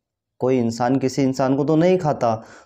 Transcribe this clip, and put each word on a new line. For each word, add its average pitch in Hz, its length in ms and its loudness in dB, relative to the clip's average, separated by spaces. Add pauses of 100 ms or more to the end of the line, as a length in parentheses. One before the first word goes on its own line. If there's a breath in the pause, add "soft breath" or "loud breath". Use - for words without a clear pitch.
(400)
कोई 127 180 0
इंसान 120 380 0
किसी 131 280 -2
इंसान 131 320 0
को 139 80 -2
तो 156 120 0
नहीं 180 220 4
खाता, 120 460 -2 (220 loud breath)